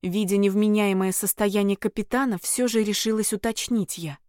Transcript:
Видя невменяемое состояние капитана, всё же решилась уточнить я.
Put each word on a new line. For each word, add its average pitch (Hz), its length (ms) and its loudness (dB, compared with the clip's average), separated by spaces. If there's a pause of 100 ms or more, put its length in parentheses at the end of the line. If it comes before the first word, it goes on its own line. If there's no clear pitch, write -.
Видя 190 360 0
невменяемое 202 720 2
состояние 202 640 0
капитана, 233 640 -2
всё - 300 -2
же 220 160 2
решилась 214 500 0
уточнить 220 640 -2
я. 156 320 -10